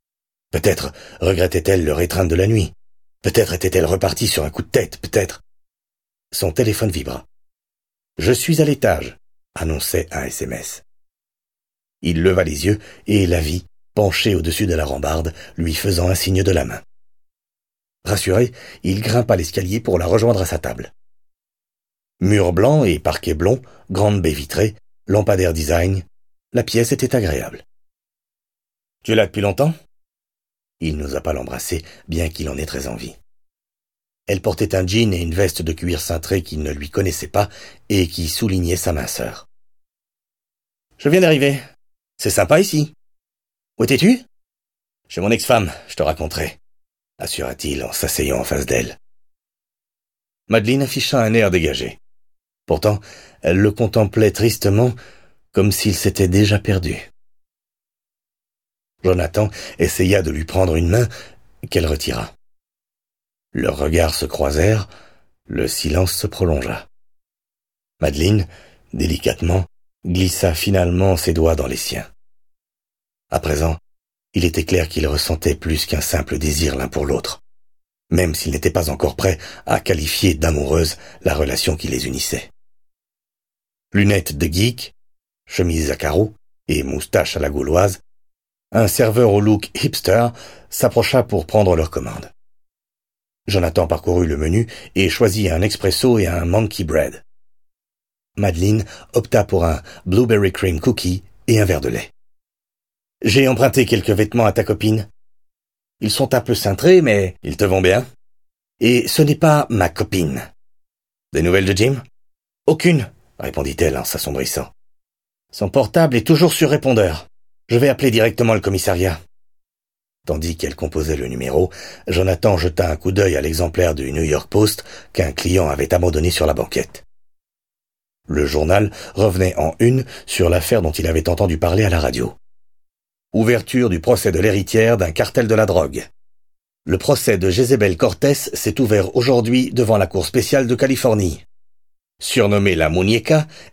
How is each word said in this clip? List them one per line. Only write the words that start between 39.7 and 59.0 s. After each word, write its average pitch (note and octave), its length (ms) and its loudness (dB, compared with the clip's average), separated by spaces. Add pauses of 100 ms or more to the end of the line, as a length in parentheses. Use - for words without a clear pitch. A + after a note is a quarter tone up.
Je C#3+ 140 0
viens F#3 100 4
d'arriver. C#3 400 2 (560)
C'est - 120 -4
sympa G#2 320 4
ici. » « D3+ 320 -2 (840)
Où A#2 60 2
étais-tu ? » « G3+ 360 4 (880)
Chez - 140 -6
mon G#2 80 0
ex-femme, A2 420 0 (160)
je - 60 -16
te D#2+ 80 -4
raconterai », D#2 580 -4 (580)
assura-t-il C2 640 -8
en - 100 -8
s'asseyant C#2 480 -2
en - 40 -6
face C#2+ 220 -4
d'elle. A#1+ 320 -4 (1500)
Madeleine A2+ 340 2
afficha C3+ 360 -2
un A2 140 2
air A2 180 4
dégagé. C#2+ 480 -2 (680)
Pourtant, G#2 340 0 (400)
elle E2+ 160 2
le G2+ 160 4
contemplait G#2+ 600 0
tristement, A2 640 0 (580)
comme G2+ 200 2
s'il G2 220 -2
s'était G2 340 0
déjà G2+ 300 2
perdu. F#2 520 -4 (1900)